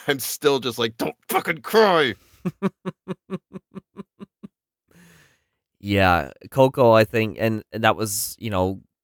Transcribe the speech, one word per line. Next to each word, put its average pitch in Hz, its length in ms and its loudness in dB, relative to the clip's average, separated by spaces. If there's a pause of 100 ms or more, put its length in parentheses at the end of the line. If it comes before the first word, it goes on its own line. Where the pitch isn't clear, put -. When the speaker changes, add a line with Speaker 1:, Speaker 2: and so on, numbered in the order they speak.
Speaker 1:
I'm 139 120 0
still 139 420 -2
just 120 180 -8
like, 117 200 -4
"Don't - 160 -6 (140)
fucking 175 340 -4
cry!" 170 520 2 (300)
Speaker 2:
<laughs> - 2000 -12 (1300)
Yeah, 92 500 2 (220)
Coco, 131 400 4
I 110 120 8
think, 110 360 -4
and, 110 320 -2
and 110 100 -8
that 110 140 2
was, 104 420 -6
you 113 120 -8
know, 95 300 -2 (240)